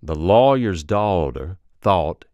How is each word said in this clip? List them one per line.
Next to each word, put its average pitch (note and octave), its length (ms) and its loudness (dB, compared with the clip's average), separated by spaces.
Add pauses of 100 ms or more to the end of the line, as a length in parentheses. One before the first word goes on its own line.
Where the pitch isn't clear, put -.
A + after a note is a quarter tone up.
The D#2 120 -8
lawyer's G#2+ 680 2
daughter E2+ 760 -2 (200)
thought E2+ 540 -2